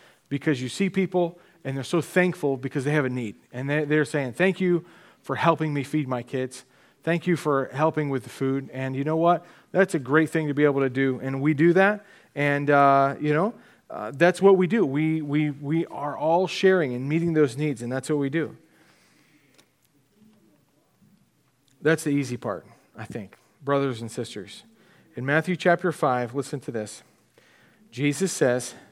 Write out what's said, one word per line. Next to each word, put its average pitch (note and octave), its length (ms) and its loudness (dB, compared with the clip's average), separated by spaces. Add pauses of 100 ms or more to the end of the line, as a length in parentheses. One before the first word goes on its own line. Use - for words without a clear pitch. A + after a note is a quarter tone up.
(280)
because C#3 320 -2
you B2+ 80 -6
see F#3+ 220 -2
people, F3+ 480 -2 (260)
and C3+ 120 -6
they're C3 80 -6
so E3+ 160 0
thankful D#3+ 560 0
because B2+ 280 -6
they D3 80 0
have D3+ 120 2
a B2+ 60 -2
need. A#2+ 260 -6 (160)
And C3 160 -8
they, D3+ 160 0
they're D3 200 2
saying, C#3 300 -4
"Thank F#3 260 0
you F3 260 0 (340)
for C3 160 -6
helping D3+ 380 0
me C#3 100 -2
feed D3 240 -4
my B2 140 -4
kids. B2+ 420 -8 (380)
Thank E3+ 240 -2
you F3 100 2
for C3+ 380 0
helping D3+ 340 0
with C3+ 140 -4
the B2 80 -16
food." C3+ 420 -4
And C3 240 -6
you C#3 80 -4
know D#3 120 -2
what? E3+ 280 2 (260)
That's F3+ 240 2
a D#3+ 40 0
great C#3+ 320 2
thing D#3 180 -2
to C#3+ 60 -2
be D3 100 4
able C#3 160 4
to C3+ 100 2
do. C3 320 0
And C3+ 200 -4
we D3+ 100 2
do D#3+ 220 4
that. G3+ 320 2 (280)
And, C#3+ 360 0
uh, C#3 500 6
you D3 140 0
know, F#3+ 180 0 (380)
uh, G#2+ 240 -10
that's E3+ 260 4
what G3 160 8
we F#3 120 2
do. G3 180 2
We, D#3 360 0
we, D3 280 0
we D3 360 -4
are C#3 300 -8
all E3+ 300 2
sharing E3+ 480 2
and C3 140 -6
meeting E3 240 0
those C#3+ 240 2
needs, C#3+ 260 -4
and A#2+ 80 -6
that's C3 180 -6
what D3+ 100 0
we C#3 120 -2
do. C#3+ 260 -4 (3250)
That's D#3 220 2
the D3+ 60 -2
easy C3 260 -2
part, G#2 280 -6 (320)
I A2 100 -12
think, G#2 300 -14 (280)
brothers C#3 360 -2
and A#2 80 -10
sisters. G#2+ 540 -12 (540)
In B2+ 100 -6
Matthew D#3 300 0
chapter E3+ 340 2
five, B2 420 -2
listen C3 280 -6
to C3 100 -10
this. A2 320 -8 (880)
Jesus D3 400 -2
says, B2+ 440 0 (180)